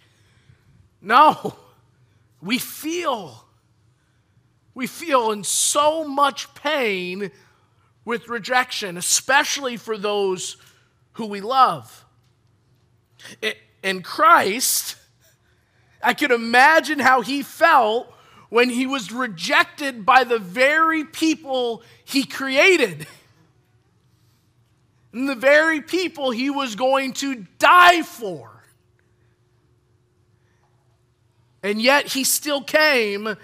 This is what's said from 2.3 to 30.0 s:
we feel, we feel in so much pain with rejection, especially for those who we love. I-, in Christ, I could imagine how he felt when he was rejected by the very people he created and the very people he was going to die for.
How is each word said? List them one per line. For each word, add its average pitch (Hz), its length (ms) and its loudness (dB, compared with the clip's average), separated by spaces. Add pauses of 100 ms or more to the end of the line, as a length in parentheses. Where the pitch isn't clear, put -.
we 214 180 -4
feel, 277 880 -8 (1300)
we 247 140 -8
feel 269 420 -2
in 208 140 -6
so 302 640 0
much 277 460 -2
pain 202 760 -4 (760)
with 233 220 -8
rejection, 233 680 -6
especially 269 800 -2
for 220 220 -8
those 196 580 -4 (560)
who 226 140 -10
we 202 140 -8
love. 190 640 0 (1400)
I-, 214 120 -4 (300)
in 190 180 -4
Christ, 262 960 2 (1040)
I 240 120 2
could 285 180 -2
imagine 254 680 4
how 247 220 4
he 269 220 -4
felt 254 680 2 (360)
when 247 220 2
he 247 160 -4
was 254 260 -6
rejected 247 920 -4
by 254 200 4
the 240 140 -2
very 294 640 0
people 262 800 -4 (220)
he 262 200 -2
created 269 840 0 (2000)
and 262 160 -6
the 277 80 -4
very 294 440 4
people 320 500 -4
he 254 200 -2
was 269 240 -4
going 262 380 0
to 254 340 -8 (120)
die 349 440 6
for. 170 480 -12 (3000)